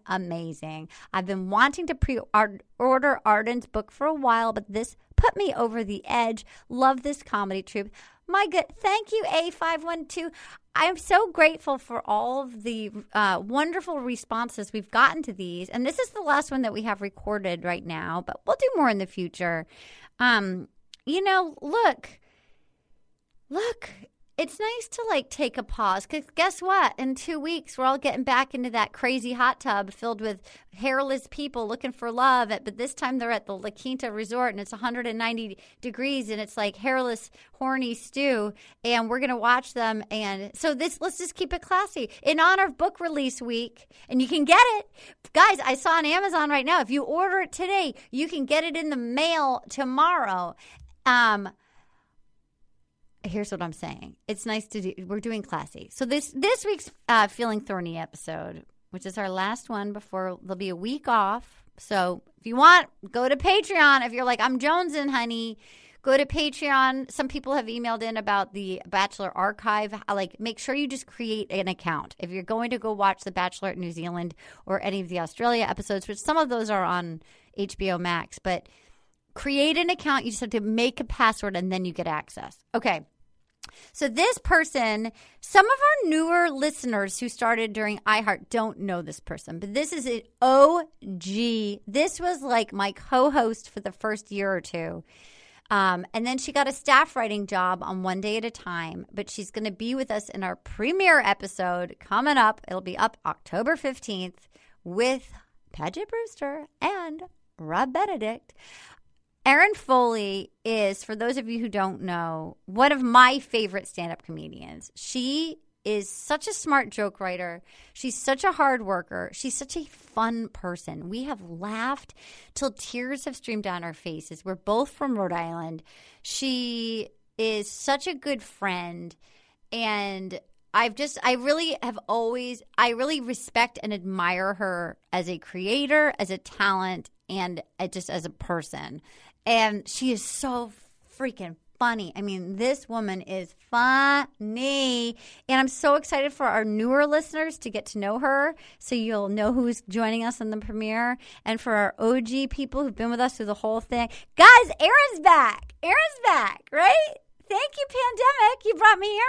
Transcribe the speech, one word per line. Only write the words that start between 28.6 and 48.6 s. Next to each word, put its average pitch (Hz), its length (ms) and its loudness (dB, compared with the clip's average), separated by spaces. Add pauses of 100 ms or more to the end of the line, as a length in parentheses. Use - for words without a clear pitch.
that 220 200 0
crazy 247 420 -2
hot 254 260 2
tub 202 340 -2
filled 226 280 -6
with 208 200 -6 (320)
hairless 269 560 -2
people 262 380 -8
looking 247 240 -6
for 240 200 -8
love. 247 400 4
At, 208 140 -6
but 208 120 -10
this 247 180 -6
time 262 240 -2
they're 233 100 -4
at 220 160 -2
the 202 100 -8
La 202 140 -8
Quinta 254 420 -8
Resort, 220 380 -2
and 202 100 -8
it's 202 140 -12
a 220 40 -14
hundred 240 280 -6
and 226 140 -6
ninety 226 400 -6 (220)
degrees, 247 500 -4
and 214 100 -6
it's, 208 160 -12
like, 202 200 -4
hairless, 247 520 -2 (300)
horny 262 340 -2
stew. 226 600 -2 (300)
And 233 240 0
we're 247 120 -2
gonna 262 180 -2
watch 247 380 2
them. 226 340 -2
And 202 480 -6
so 311 160 0
this, 285 260 -4
let's 349 200 -6
just 359 160 -8
keep - 180 -6
it 349 80 -6
classy. 370 480 -2 (140)
In 311 160 2
honor 370 260 6
of 277 120 -4
book 339 220 -2
release 294 400 -4
week, 233 460 -8 (240)
and 254 100 2
you 254 80 2
can 302 180 2
get 359 180 10 (160)
it. - 100 -14 (440)
Guys, 381 300 8
I 262 120 2
saw 277 220 0
on 311 100 2
Amazon 339 420 2
right 277 160 2
now, 339 160 4
if 214 80 -2
you 277 140 0
order 359 380 2
it - 100 -4
today, 370 420 0 (160)
you 294 180 -4
can 302 180 -4
get 302 180 2